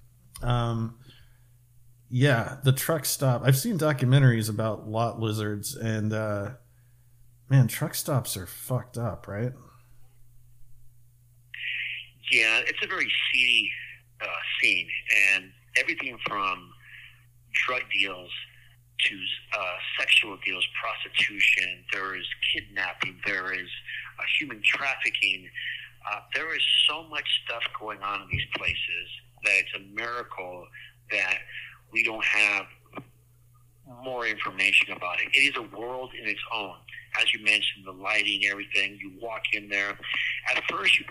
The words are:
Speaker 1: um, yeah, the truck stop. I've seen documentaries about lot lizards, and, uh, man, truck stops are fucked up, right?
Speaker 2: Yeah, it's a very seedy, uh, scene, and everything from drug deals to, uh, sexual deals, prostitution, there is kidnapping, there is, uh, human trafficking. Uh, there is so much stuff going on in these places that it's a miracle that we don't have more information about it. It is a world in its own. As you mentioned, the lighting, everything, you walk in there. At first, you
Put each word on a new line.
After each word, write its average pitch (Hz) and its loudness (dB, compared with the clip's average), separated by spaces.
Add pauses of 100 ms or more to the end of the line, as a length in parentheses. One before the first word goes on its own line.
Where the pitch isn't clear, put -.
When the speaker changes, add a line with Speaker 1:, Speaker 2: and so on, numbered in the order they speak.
(420)
Speaker 1:
um, 117 0 (1120)
yeah, 123 4
the 131 8
truck 151 0
stop. 127 2
I've 131 8
seen 220 0
documentaries 131 6
about 107 -2
lot 113 0
lizards, 107 -2
and, 110 0
uh, 107 -2 (960)
man, 135 8
truck - -4
stops - -2
are 95 -8
fucked - -6
up, 117 -4
right? 110 -4 (2750)
Speaker 2:
Yeah, 113 6
it's - -2
a 208 0
very 180 -2 (200)
seedy, 117 4 (500)
uh, - -6 (340)
scene, 90 2 (440)
and 92 -2 (260)
everything 135 -2
from 92 -2 (960)
drug 127 0
deals 92 -2 (760)
to, 98 -2 (360)
uh, 92 -4 (240)
sexual 104 4
deals, 92 -2 (160)
prostitution, 101 0
there 95 -2
is 87 -6 (260)
kidnapping, 95 -6
there 98 -2
is, 98 -6 (480)
uh, - -8 (160)
human 123 -6
trafficking. 104 0 (600)
Uh, 104 -6 (120)
there 156 -4
is - 0 (240)
so 151 -4
much 151 -6 (160)
stuff - -6 (180)
going 107 -8
on 98 -4
in 98 -14
these - -2
places - -4 (340)
that 104 4
it's 95 -2
a 92 -8 (140)
miracle 104 -8 (460)
that 98 0 (540)
we 117 2
don't 110 -2
have 104 2 (1200)
more 123 -8
information 95 2
about 90 -4
it. - -2
It 139 6
is - -4
a 110 -8
world 127 -8
in 110 -10
its 107 -4 (120)
own. 104 -6 (440)
As - 4
you 107 -6
mentioned, 104 0
the 95 -12
lighting, 101 0
everything, 101 -2
you 95 -12 (100)
walk 95 -8 (100)
in 104 -4
there. 101 -2 (540)
At - 0
first, 185 4
you 160 -8